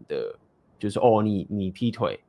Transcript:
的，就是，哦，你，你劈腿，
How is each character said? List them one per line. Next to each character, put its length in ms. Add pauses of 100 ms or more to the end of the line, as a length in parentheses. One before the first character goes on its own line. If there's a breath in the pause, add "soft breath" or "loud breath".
的， 300 (400)
就 120
是， 100
哦， 240
你， 260
你 220
劈 180
腿， 400